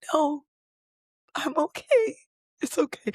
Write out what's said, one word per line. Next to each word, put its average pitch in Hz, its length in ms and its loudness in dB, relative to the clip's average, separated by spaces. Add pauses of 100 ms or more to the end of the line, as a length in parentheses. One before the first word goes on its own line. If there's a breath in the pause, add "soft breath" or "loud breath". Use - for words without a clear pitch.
(140)
No, 294 320 0 (880)
I'm 269 220 -4
okay. - 600 2 (440)
It's - 160 -6
okay. - 380 -2